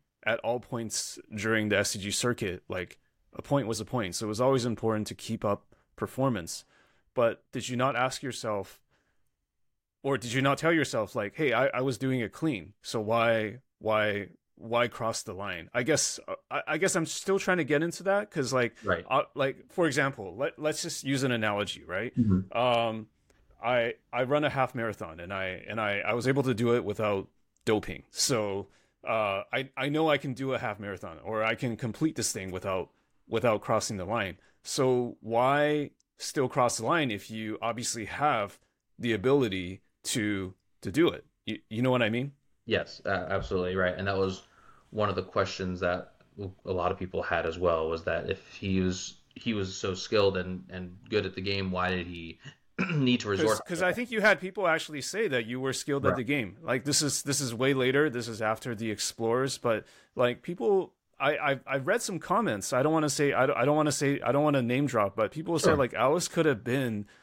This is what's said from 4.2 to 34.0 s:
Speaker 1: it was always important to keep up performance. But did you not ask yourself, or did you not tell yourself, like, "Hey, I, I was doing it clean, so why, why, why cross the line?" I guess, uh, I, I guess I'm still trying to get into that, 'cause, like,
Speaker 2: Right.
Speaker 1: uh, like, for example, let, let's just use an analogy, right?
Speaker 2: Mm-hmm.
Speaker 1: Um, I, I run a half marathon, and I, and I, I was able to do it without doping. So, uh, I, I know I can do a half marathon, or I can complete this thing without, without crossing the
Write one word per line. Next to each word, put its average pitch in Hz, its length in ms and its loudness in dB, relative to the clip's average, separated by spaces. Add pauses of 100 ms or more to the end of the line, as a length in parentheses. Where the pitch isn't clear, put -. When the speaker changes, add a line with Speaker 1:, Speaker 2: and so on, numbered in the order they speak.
Speaker 1:
it - 20 -2
was 107 120 -2
always 127 240 4
important 110 440 0
to 107 60 -10
keep - 300 -8
up 104 300 -2 (220)
performance. 107 680 -2 (500)
But 117 380 2
did 120 160 -6
you 127 80 -4
not 127 180 2
ask 127 280 0
yourself, 110 580 -6 (1200)
or 135 160 0
did 120 140 -6
you 131 100 2
not 139 160 4
tell 165 140 2
yourself, 131 420 0
like, 104 220 -4
"Hey, 147 160 2
I, 123 160 4
I 127 120 -2
was 131 180 0
doing 131 220 0
it 104 120 -4
clean, 101 500 -4
so - 180 -4
why, 113 600 2 (180)
why, 104 520 0 (260)
why 117 320 0
cross 113 340 -4
the 104 120 -10
line?" 92 380 -8
I 123 120 0
guess, 143 420 2
uh, - 80 -6 (160)
I, 135 160 -4
I 156 120 -2
guess 185 180 2
I'm 165 100 0
still 196 320 -2
trying 185 200 2
to 160 60 2
get 147 180 2
into 170 220 -4
that, 202 260 2
'cause, 131 220 -2
like, 123 300 2
Speaker 2:
Right. 87 260 -2
Speaker 1:
uh, 135 140 2 (120)
like, 135 380 -4
for 175 140 2
example, 131 500 -2
let, 139 220 -4
let's 151 240 -2
just - 220 -8
use 135 180 0
an 135 100 2
analogy, 104 520 -2
right? 98 340 -6
Speaker 2:
Mm-hmm. 101 220 6 (120)
Speaker 1:
Um, 117 560 2 (540)
I, 120 320 2 (180)
I 123 120 0
run 147 200 2
a 143 60 2
half 131 240 0
marathon, 101 460 -6
and 87 120 -10
I, 95 360 -6
and 107 120 -4
I, 101 200 0
I 107 140 0
was 117 140 0
able 135 140 4
to 127 120 2
do 117 200 4
it 117 100 2
without 101 440 0 (360)
doping. 104 460 0
So, 101 580 0 (380)
uh, 104 460 0
I, 135 240 -4
I 135 120 -2
know 156 220 2
I 147 80 4
can 139 160 -4
do 131 200 -4
a 117 40 0
half 104 200 -4
marathon, 98 460 -8
or 107 180 -2
I 110 120 2
can 117 220 -2
complete 131 400 -2
this 113 160 -2
thing 95 180 -6
without, 92 400 -4 (380)
without 110 340 2
crossing 110 340 0
the 92 80 -6